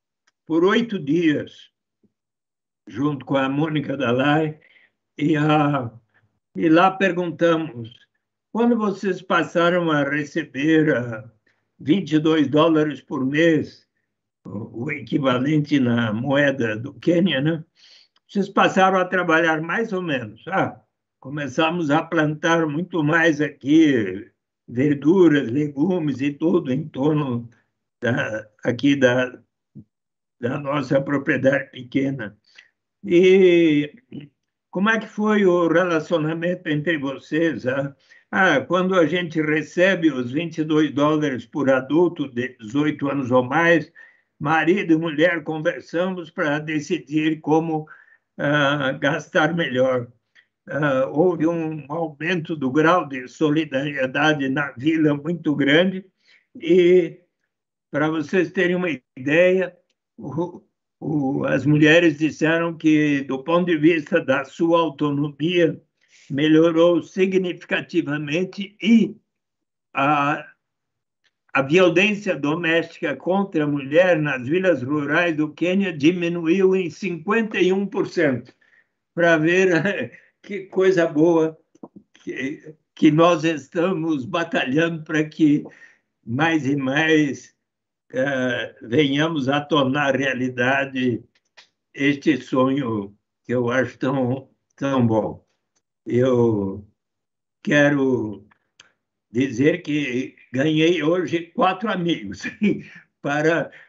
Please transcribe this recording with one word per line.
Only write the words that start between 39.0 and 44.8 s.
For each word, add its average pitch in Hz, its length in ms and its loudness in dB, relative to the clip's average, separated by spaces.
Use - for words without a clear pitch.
gente 165 360 -2
recebe 160 640 2
os 127 220 -4
vinte 160 280 -6
e 156 60 -2
dois 156 280 2
dólares 143 520 0
por 135 240 -4
adulto 143 600 2
de 123 300 -8
dezoito 143 500 -4
anos 135 240 -4
ou 127 100 4
mais, 156 500 0
marido 160 540 0